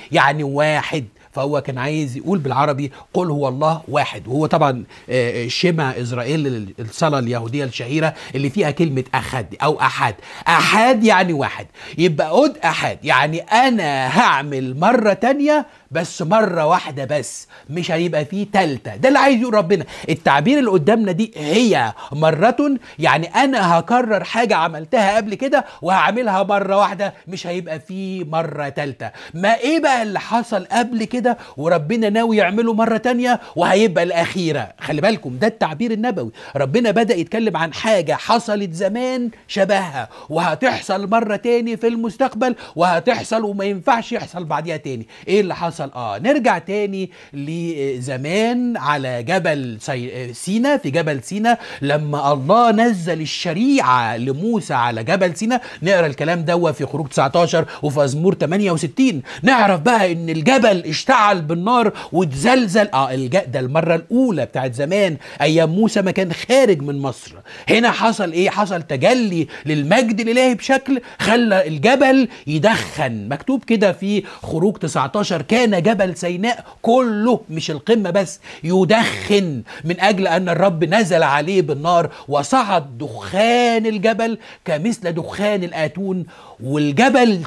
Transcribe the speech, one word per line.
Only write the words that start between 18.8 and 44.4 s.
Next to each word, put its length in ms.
ده 120
اللي 120
عايز 220
يقول 120
ربنا. 320
التعبير 500
اللي 100
قدامنا 420
دي 240
"هي 580
مرة"، 640
يعني 280
أنا 520
هكرر 440
حاجة 320
عملتها 600
قبل 180
كده 300
وهعملها 640
مرة 340
واحدة، 360
مش 200
هيبقى 320
فيه 440
مرة 460
تالتة. 400
ما 260
إيه 200
بقى 240
اللي 160
حصل 460
قبل 380
كده 340
وربنا 520
ناوي 280
يعمله 360
مرة 240
تانية 420
وهيبقى 480
الأخيرة؟ 680
خلي 220
بالكم، 360
ده 100
التعبير 440
النبوي. 400
ربنا 360
بدأ 240
يتكلم 420
عن 160
حاجة 400
حصلت 600
زمان 560
شبهها، 600
وهتحصل 800
مرة 260
تاني 420
في 100
المستقبل، 680
وهتحصل 680
وما 220
ينفعش 460
يحصل 320